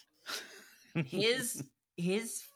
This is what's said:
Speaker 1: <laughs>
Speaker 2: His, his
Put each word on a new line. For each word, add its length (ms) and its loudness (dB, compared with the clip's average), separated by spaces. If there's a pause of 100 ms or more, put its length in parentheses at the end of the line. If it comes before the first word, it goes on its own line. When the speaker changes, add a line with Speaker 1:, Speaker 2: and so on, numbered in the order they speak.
(520)
Speaker 1:
<laughs> 540 -6
Speaker 2:
His, 560 2 (340)
his 460 0 (140)